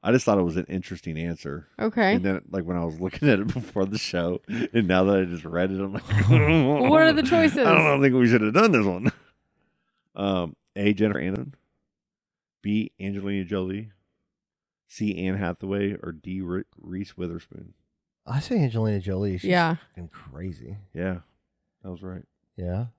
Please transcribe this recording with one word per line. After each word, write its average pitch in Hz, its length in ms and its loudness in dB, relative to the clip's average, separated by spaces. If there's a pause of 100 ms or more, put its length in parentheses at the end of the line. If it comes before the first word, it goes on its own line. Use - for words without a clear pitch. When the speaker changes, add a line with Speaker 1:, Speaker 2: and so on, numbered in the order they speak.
Speaker 1:
I 101 60 2
just 127 140 4
thought 104 120 4
it 92 60 4
was 85 140 0
an 92 100 -2
interesting 87 500 -8
answer. 80 500 -8 (120)
Speaker 2:
Okay. 214 360 0
Speaker 1:
And 90 100 -2
then, 95 160 -2 (100)
like, 92 140 -4
when 90 120 -4
I 85 80 -2
was 80 140 -6
looking 92 300 -2
at 104 100 6
it 107 80 -2
<laughs> 123 60 -4
before 104 320 -4
the 101 120 -6
show, 87 500 -4
and 113 400 -2
now 92 180 4
that 98 140 4
I 95 60 2
just 85 200 -8
read 87 260 -2
it, 95 80 -4
I'm 98 140 -6
like, 107 100 -10
<laughs> 123 880 4
Speaker 2:
What 311 120 8
are 320 120 6
the 302 100 2
choices? 311 360 2
Speaker 1:
I 220 140 4
don't 151 280 4
think 135 120 6
we 123 140 4
should 113 140 6
have 107 120 0
done 208 180 4
this 113 140 4
one. 98 320 0
<laughs> - 40 -20 (920)
Um, 95 400 -2 (200)
A, 101 180 2
Jennifer 101 260 0
Aniston. 107 340 -6 (1080)
B, 104 380 -2
Angelina 98 460 -4
Jolie. 98 440 -6 (1000)
C, 95 380 -4
Anne 95 120 -2
Hathaway. 98 560 -4 (100)
Or 87 80 -10
D, 87 300 -10
Re-, 90 240 -6 (140)
Reese 95 380 -12
Witherspoon. 87 560 -12 (500)
Speaker 3:
I 127 160 -4
say 226 200 -2
Angelina 110 400 0
Jolie. 95 400 -4
She's 185 100 -6
Speaker 2:
Yeah. 170 280 2 (120)
Speaker 3:
fucking 170 200 -16
crazy. 85 680 -14 (160)
Speaker 1:
Yeah, 90 280 -6 (600)
that 95 80 -14
was 90 140 -12
right. 92 180 -12 (340)
Speaker 3:
Yeah. 92 300 -4 (140)